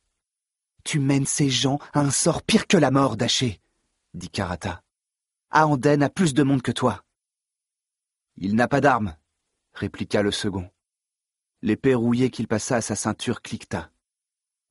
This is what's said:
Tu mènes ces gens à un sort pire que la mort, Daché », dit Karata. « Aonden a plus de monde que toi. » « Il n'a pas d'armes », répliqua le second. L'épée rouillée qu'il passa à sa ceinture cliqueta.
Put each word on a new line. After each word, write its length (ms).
Tu 140
mènes 260
ces 240
gens 280
à 80
un 120
sort 300
pire 260
que 100
la 140
mort, 260
Daché », 420
dit 160
Karata. « 540
Aonden 520
a 60
plus 240
de 100
monde 180
que 100
toi. » « 320
Il 200
n'a 120
pas 140
d'armes », 340
répliqua 480
le 100
second. 380
L'épée 340
rouillée 340
qu'il 180
passa 280
à 60
sa 140
ceinture 460
cliqueta. 480